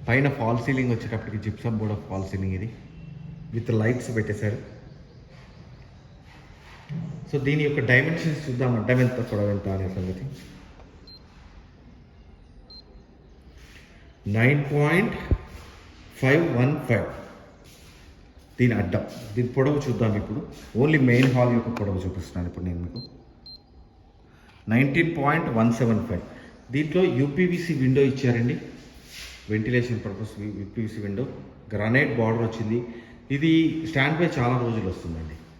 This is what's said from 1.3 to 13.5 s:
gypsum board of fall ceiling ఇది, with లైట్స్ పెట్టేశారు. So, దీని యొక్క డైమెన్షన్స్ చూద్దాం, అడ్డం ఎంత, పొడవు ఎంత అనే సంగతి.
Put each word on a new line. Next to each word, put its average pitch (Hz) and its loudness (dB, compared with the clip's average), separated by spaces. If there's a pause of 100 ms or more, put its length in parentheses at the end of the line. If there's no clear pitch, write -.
gypsum 113 -4
board 104 -2
of - -8
fall 95 -4
ceiling 95 -2
ఇది, 95 -6 (880)
with 113 -6 (100)
లైట్స్ 117 0
పెట్టేశారు. 104 -2 (2750)
So, 147 -2 (100)
దీని 151 2
యొక్క 143 0
డైమెన్షన్స్ 151 2
చూద్దాం, 127 0 (100)
అడ్డం 127 4
ఎంత, 123 0 (120)
పొడవు 104 0
ఎంత 98 -4 (100)
అనే 95 -2
సంగతి. 92 -4 (4000)